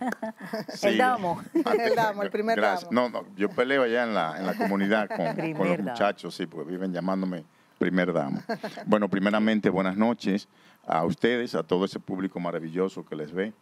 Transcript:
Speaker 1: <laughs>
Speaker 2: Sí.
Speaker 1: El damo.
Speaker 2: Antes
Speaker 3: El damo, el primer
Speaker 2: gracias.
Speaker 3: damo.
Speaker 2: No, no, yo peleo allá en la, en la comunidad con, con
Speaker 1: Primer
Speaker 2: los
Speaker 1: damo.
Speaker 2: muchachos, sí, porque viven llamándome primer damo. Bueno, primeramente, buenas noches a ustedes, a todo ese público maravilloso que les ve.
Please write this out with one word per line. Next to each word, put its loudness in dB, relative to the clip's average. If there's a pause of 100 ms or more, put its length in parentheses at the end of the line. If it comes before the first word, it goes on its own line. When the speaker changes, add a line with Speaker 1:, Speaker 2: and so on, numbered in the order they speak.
Speaker 1:
<laughs> -8
Speaker 2:
Sí. 0
Speaker 1:
El 4
damo. 2 (240)
Speaker 2:
Antes 2
Speaker 3:
El 2
damo, 2
el -2
primer 0
Speaker 2:
gracias. 2
Speaker 3:
damo. 2
Speaker 2:
No, -6
no, -18
yo 2
peleo 2
allá 2
en 0
la, 2
en -4
la 0
comunidad 2
con, -4
con -2
Speaker 1:
Primer -2
Speaker 2:
los 2
Speaker 1:
damo. -4
Speaker 2:
muchachos, -2
sí, -4
porque -10
viven -4
llamándome -2 (340)
primer 2
damo. -2 (460)
Bueno, 2
primeramente, 2
buenas 0
noches 0 (380)
a 0
ustedes, 0
a 0
todo 0
ese -4
público -6
maravilloso -4
que -12
les -8
ve. -4